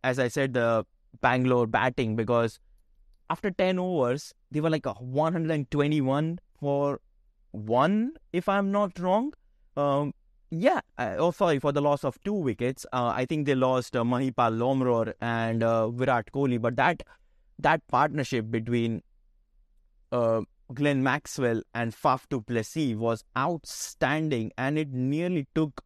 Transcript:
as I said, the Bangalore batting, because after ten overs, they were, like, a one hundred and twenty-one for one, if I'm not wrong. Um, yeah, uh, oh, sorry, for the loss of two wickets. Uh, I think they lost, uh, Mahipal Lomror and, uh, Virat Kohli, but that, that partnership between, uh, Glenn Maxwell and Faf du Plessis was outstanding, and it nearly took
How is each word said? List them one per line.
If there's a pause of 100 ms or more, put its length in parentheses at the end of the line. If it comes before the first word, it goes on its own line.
as
I
said,
the (360)
Bangalore
batting,
because (720)
after
ten
overs, (160)
they
were,
like,
a
one
hundred
and
twenty-one (220)
for (520)
one, (200)
if
I'm
not
wrong. (440)
Um, (380)
yeah, (180)
uh,
oh,
sorry,
for
the
loss
of
two
wickets.
Uh,
I
think
they
lost,
uh,
Mahipal
Lomror
and,
uh,
Virat
Kohli,
but
that, (560)
that
partnership
between, (1080)
uh, (320)
Glenn
Maxwell (120)
and
Faf
du
Plessis
was (140)
outstanding,
and
it
nearly
took